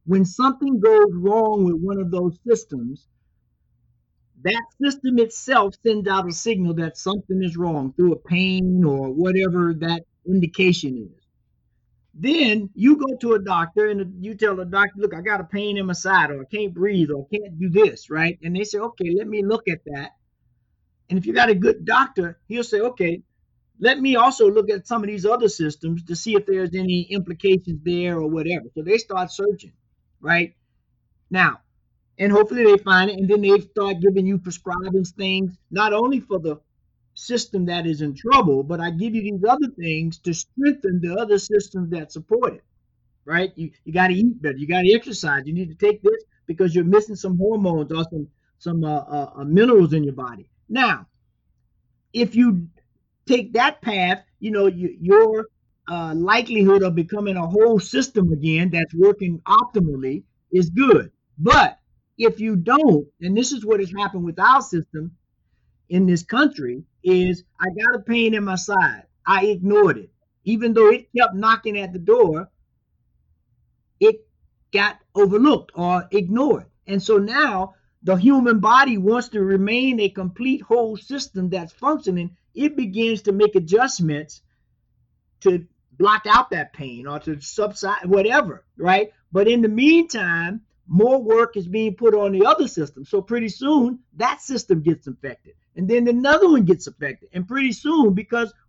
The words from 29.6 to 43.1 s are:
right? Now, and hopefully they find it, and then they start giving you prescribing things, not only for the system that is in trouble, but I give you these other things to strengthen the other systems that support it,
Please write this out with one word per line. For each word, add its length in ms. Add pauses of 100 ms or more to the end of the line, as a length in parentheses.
right? 360 (760)
Now, 300 (580)
and 140
hopefully 320
they 140
find 320
it, 100
and 80
then 140
they 180
start 400
giving 260
you 120
prescribing 680
things, 520 (140)
not 220
only 260
for 220
the 200 (540)
system 520
that 180
is 160
in 140
trouble, 480
but 160
I 120
give 220
you 100
these 260
other 180 (100)
things 420
to 140
strengthen 680
the 160
other 200
systems 540
that 220
support 420
it, 80 (600)